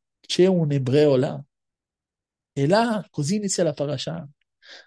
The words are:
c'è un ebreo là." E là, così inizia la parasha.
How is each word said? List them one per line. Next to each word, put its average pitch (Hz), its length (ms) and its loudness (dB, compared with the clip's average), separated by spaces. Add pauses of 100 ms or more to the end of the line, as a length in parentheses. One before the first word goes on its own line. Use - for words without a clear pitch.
(200)
c'è - 260 2
un 170 260 2
ebreo 139 440 2
là." 143 280 -2 (1080)
E 139 140 -2
là, 214 420 0
così 151 260 -4
inizia 196 280 -2
la 151 100 0
parasha. 147 540 -6 (600)